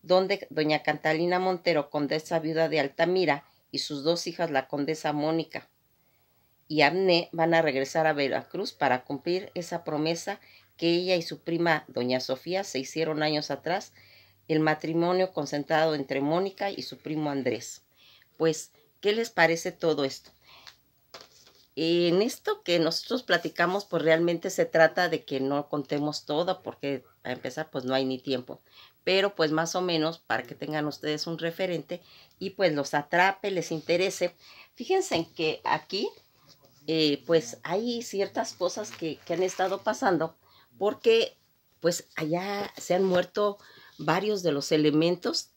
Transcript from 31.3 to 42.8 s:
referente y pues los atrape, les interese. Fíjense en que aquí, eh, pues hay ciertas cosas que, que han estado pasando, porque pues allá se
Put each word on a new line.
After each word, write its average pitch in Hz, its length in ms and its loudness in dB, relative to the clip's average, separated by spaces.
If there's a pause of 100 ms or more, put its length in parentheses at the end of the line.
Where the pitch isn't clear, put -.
referente 170 640 -6 (380)
y 190 120 -6
pues 180 220 2
los 143 200 -2
atrape, 180 580 2
les 175 200 -2
interese. 175 640 0 (400)
Fíjense 359 400 0
en 165 100 0
que - 380 -4
aquí, 196 460 -2 (760)
eh, 156 380 2
pues 165 380 0
hay 226 380 -4
ciertas 196 520 -4
cosas - 380 -4
que, 156 340 -6
que 175 80 -4
han 170 100 0
estado 185 380 -2
pasando, 185 540 0 (420)
porque 226 600 2 (420)
pues 170 360 0
allá 196 640 -4
se - 180 0